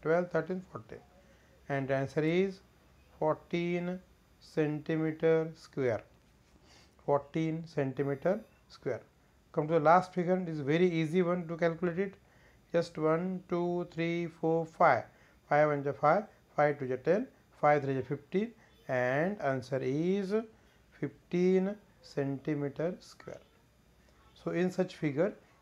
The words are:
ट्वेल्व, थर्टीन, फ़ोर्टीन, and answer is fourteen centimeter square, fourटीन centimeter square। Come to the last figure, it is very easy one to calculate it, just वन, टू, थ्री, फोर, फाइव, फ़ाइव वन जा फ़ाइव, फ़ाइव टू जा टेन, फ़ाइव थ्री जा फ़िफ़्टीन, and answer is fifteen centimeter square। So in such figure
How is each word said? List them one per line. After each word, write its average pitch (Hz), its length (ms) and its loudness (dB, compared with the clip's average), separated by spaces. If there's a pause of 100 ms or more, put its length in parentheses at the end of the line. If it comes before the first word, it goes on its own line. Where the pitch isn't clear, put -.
ट्वेल्व, 170 320 0
थर्टीन, 180 260 -4 (120)
फ़ोर्टीन, - 280 -16 (680)
and 135 220 -2
answer 135 320 -2
is 185 340 0 (640)
fourteen 175 840 -2 (440)
centimeter 156 920 0 (200)
square, 120 460 -2 (1040)
fourटीन 160 600 -2
centimeter 139 680 -2 (360)
square। 117 340 -8 (520)
Come 156 140 -2
to 160 60 2
the 165 60 4
last 170 320 6
figure, 180 240 0
it 185 120 -4
is 156 120 -6
very 160 280 2 (140)
easy 165 200 2
one 175 240 -2
to 165 100 -8
calculate 165 420 -2
it, 196 200 -6 (560)
just 170 240 -2
वन, 165 400 0 (120)
टू, 175 120 0 (300)
थ्री, 170 340 -2 (140)
फोर, 165 240 2 (140)
फाइव, 143 240 6 (480)
फ़ाइव 151 200 6
वन 143 120 -2
जा 139 100 -2
फ़ाइव, 160 320 2 (320)
फ़ाइव 147 240 2
टू 131 60 -6
जा 127 100 -2 (100)
टेन, 208 200 2 (360)
फ़ाइव 147 200 6
थ्री 135 120 -2
जा 131 80 -2
फ़िफ़्टीन, 185 500 -4 (360)
and 135 600 0
answer 131 320 -4
is 175 520 -2 (680)
fifteen 185 760 0 (300)
centimeter 143 960 -4
square। - 420 -20 (920)
So - 160 -8
in 175 180 2
such 185 260 -4
figure 160 360 0 (300)